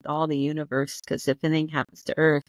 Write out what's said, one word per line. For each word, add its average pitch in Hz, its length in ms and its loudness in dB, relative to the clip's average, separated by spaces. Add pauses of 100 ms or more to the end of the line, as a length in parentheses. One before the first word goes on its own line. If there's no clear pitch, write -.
all 151 200 0
the 147 120 0
universe, 143 640 -2
'cause - 260 -6
if 135 160 0
anything 156 260 2
happens 147 360 -6
to - 120 -4
earth, 156 320 4